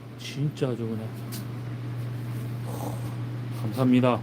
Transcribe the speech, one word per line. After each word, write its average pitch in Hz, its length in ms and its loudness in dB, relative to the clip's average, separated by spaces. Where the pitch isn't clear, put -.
진짜 143 500 0
아주 117 100 0
그냥. 113 220 -2
감사합니다, 123 600 6